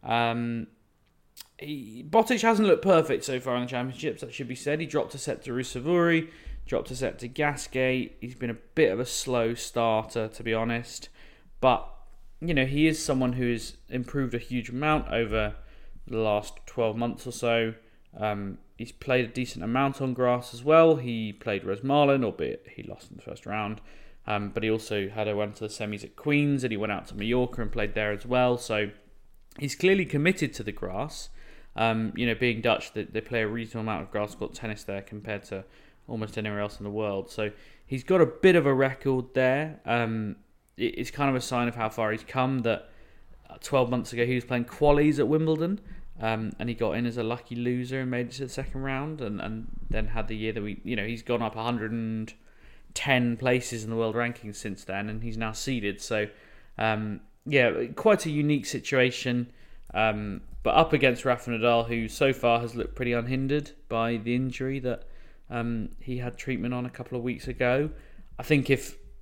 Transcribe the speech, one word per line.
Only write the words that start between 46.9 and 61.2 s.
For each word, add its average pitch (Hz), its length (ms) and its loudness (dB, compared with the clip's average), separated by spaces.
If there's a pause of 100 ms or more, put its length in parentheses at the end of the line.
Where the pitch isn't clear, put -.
in 117 140 0
as 117 100 -2
a 120 60 -2
lucky 120 340 -4
loser 123 440 -2
and 127 100 -2
made 123 160 0
it 117 60 -10
to 139 120 -8
the 127 40 -10
second 135 340 -4
round, 139 380 -4
and, 107 200 -4
and 110 260 -6 (240)
then 110 180 2
had 107 200 0
the 110 80 -4
year 110 160 -2
that 107 100 -4
we, 104 220 -6
you 120 100 -2
know, 101 120 -2
he's 113 160 -6
gone 117 200 0
up 110 140 -2
a 110 60 -6
hundred 113 280 -2
and 110 440 -4 (600)
ten 123 440 2
places 123 460 0
in 110 60 -6
the 117 60 -2
world 113 180 0
rankings 117 420 -4
since 101 280 -10
then, 101 240 -4
and 110 140 -4
he's 113 160 -4
now 110 140 -2
seeded. 110 500 -2
So, 107 260 0 (480)
um, 107 440 -2 (260)
yeah, 123 400 4 (100)
quite 208 300 4
a 160 40 -2
unique 147 360 2
situation. 123 840 0 (440)
Um, 107 480 0 (200)
but - 120 4
up - 180 8
against 127 320 4